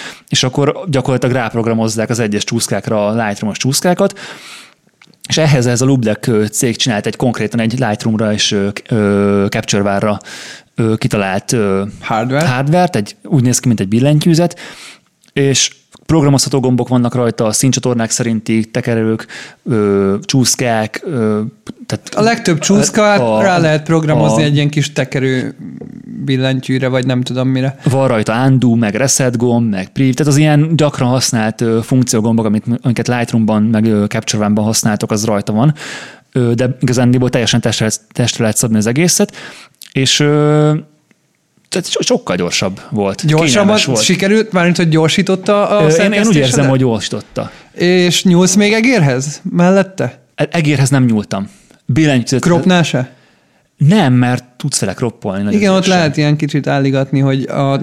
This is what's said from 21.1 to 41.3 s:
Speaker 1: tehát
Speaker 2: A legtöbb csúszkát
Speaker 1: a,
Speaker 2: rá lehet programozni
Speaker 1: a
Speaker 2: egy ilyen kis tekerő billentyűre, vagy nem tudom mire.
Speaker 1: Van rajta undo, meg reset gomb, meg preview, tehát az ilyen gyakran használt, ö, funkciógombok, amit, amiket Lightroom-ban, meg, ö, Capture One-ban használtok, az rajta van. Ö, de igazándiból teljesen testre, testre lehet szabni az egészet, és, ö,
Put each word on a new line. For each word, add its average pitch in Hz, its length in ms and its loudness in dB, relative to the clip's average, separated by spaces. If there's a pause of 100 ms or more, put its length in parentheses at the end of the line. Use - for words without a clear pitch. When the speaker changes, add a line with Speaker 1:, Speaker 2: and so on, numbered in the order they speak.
Speaker 1:
tehát - 280 -10
Speaker 2:
A 202 80 -2
legtöbb 214 360 0
csúszkát 208 640 2
Speaker 1:
a, 113 220 2
Speaker 2:
rá 180 160 2
lehet 156 240 2
programozni 156 600 2
Speaker 1:
a 147 40 2
Speaker 2:
egy 147 80 2
ilyen 147 140 2
kis 147 240 -2
tekerő 131 600 -2 (720)
billentyűre, 131 640 -2
vagy 127 180 0
nem 127 160 0
tudom 127 260 -2
mire. 131 280 -2 (140)
Speaker 1:
Van 135 180 2
rajta 113 380 0
undo, 127 280 4
meg 110 200 0
reset 123 420 0
gomb, 117 340 0
meg 95 180 -4
preview, 131 260 0
tehát 143 180 0
az 135 60 4
ilyen 156 380 2
gyakran 147 320 0
használt, 117 520 -2
ö, 113 220 0
funkciógombok, 117 600 2
amit, 107 200 0 (180)
amiket 117 260 -2
Lightroom-ban, 113 540 0
meg, 110 220 2
ö, 104 220 2
Capture 107 380 -4
One-ban 104 200 0
használtok, 110 460 -2
az 107 140 -2
rajta 107 280 -2
van. 131 220 2 (580)
Ö, 120 220 0
de 127 260 -2
igazándiból 123 500 2
teljesen 120 300 0
testre, 110 280 -2 (240)
testre 120 300 -2
lehet 110 140 0
szabni 110 200 0
az 104 100 0
egészet, 165 460 0 (600)
és, 135 280 -2
ö, 151 520 2 (960)